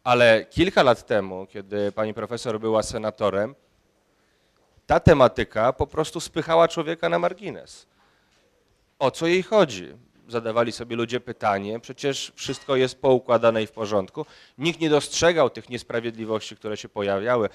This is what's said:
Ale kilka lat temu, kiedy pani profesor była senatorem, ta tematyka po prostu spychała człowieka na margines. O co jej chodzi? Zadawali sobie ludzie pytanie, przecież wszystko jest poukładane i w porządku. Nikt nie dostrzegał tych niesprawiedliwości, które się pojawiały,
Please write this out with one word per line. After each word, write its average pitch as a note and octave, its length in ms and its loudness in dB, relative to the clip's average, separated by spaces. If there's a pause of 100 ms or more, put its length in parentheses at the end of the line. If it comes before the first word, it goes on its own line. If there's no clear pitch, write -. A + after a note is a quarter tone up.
Ale A#2+ 460 6
kilka F3+ 340 2
lat A#2+ 240 2
temu, G2 420 -4
kiedy G2+ 420 -4
pani G#2+ 220 -4
profesor A2 460 -6
była A2 240 0
senatorem, G#2+ 720 -4 (1300)
ta D3 120 4
tematyka B2+ 760 4
po D3 140 -6
prostu D#3 320 -6
spychała E3 480 2
człowieka E3 420 -4
na E3+ 100 0
margines. F3 680 -8 (1120)
O C3 120 2
co E3 160 -4
jej F3+ 160 2
chodzi? C3+ 440 2 (400)
Zadawali A2+ 440 -2
sobie A#2 240 -10
ludzie A#2 240 -4
pytanie, G#2+ 600 -4
przecież C3+ 560 -8
wszystko - 400 -6
jest B2+ 260 0
poukładane A#2 600 4
i G#2+ 40 -10
w - 40 -16
porządku. G#2+ 540 -4 (320)
Nikt D3 220 -4
nie D#3+ 100 0
dostrzegał D3+ 600 2
tych - 200 -16
niesprawiedliwości, A2+ 880 -6
które G#2+ 220 -10
się - 120 -14
pojawiały, G2+ 640 -2